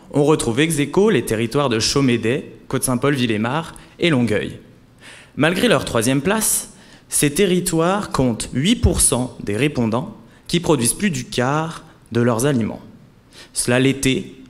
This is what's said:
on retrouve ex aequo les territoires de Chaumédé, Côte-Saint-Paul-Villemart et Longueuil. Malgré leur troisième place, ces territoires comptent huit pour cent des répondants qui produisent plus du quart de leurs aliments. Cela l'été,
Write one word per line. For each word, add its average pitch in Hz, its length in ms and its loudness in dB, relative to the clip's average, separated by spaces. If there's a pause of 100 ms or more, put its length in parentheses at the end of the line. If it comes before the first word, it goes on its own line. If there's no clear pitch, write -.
on 143 140 2
retrouve 143 380 2
ex 160 180 0
aequo 185 320 2
les 123 140 2
territoires 117 440 0
de 110 100 0
Chaumédé, 120 720 0 (160)
Côte-Saint-Paul-Villemart 127 1080 -2 (240)
et 170 100 2
Longueuil. 117 480 0 (800)
Malgré 180 300 2
leur 156 180 2
troisième 127 360 0
place, 214 480 -2 (380)
ces - 240 0
territoires 180 800 0
comptent 123 440 0
huit 170 240 2
pour - 220 2
cent 127 440 0
des 101 120 -4
répondants 127 600 -2 (320)
qui 170 120 -2
produisent 139 360 2
plus 208 160 -2
du 123 140 -6
quart 151 580 -2 (280)
de 113 100 0
leurs 120 260 2
aliments. 120 340 -2 (720)
Cela 123 260 0
l'été, 131 720 0